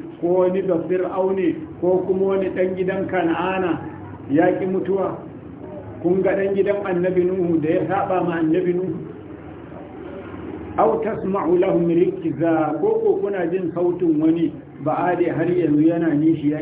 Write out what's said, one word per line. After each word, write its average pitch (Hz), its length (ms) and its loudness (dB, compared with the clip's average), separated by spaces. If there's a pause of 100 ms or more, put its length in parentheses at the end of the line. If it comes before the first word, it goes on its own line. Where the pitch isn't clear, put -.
(200)
ko 170 80 -2 (160)
wani 185 180 2
bafir'aune 185 960 0 (240)
ko 180 240 2
kuma 190 220 2 (100)
wani 180 160 0
ɗan 185 240 0
gidan 185 320 -2
Kan'ana 170 720 0 (500)
ya 175 300 6
ƙi 196 80 -2
mutuwa? 185 480 0 (880)
Kun 185 180 2
ga 180 140 2
ɗan 196 200 0
gidan 202 280 2
Annabi 180 400 2
Nuhu 175 380 2
da 156 80 0
ya 165 180 2
saba 190 360 0
ma 170 200 0
Annabi 175 320 2
Nuhu? 180 200 -2 (1800)
"Aw 214 220 4
tasma'u 190 580 0
lahum 175 300 2
rikza?" 160 960 2
Ko, 226 160 2
ko 220 100 2 (140)
kuna 190 240 -2
jin 170 240 -2
sautin 175 480 2
wani 160 320 2 (320)
ba'ade 170 480 0
har 151 160 0
yanzu 160 400 4
yana 165 260 2
nishi 147 380 2
ya 151 100 -4